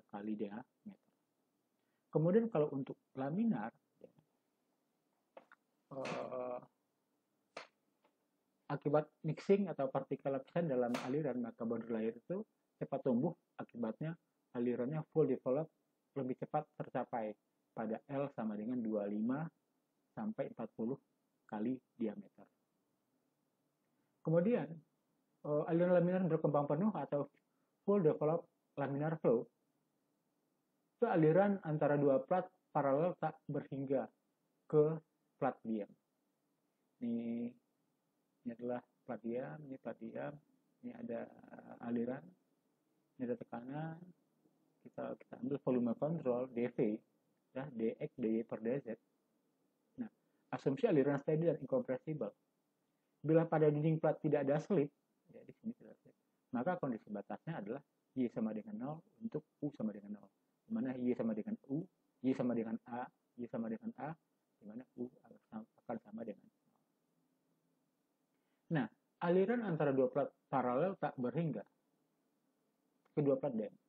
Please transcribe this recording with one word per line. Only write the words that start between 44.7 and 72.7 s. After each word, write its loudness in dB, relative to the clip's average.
kita, -10
kita -20
ambil -2
volume 2
kontrol 0
D 0
V, -20
ya, -6
D 0
X, -6
D -4
Y -4
per -8
D -2
Z. -8
Nah, -8
asumsi 0
aliran 4
steady 2
dan 0
incompressible. -2
Bila 6
pada 6
dinding 4
plat 4
tidak 4
ada 4
slip, 4
ya, -20
di -20
sini -8
tidak -20
ada -20
slip, -20
maka 0
kondisi -4
batasnya -8
adalah -8
Y 2
sama -2
dengan -8
nol -6
untuk -6
U -4
sama -2
dengan -12
nol. -20
Di -10
mana -2
Y 2
sama 0
dengan -6
U, -2
Y 6
sama 0
dengan -2
A, -6
Y -10
sama -6
dengan -6
A, -6
di -20
mana -14
U -6
akan -10
sama -14
dengan -12
nol. -20
Nah, 0
aliran 4
antara 0
dua 4
plat 0
paralel 0
tak -4
berhingga, -2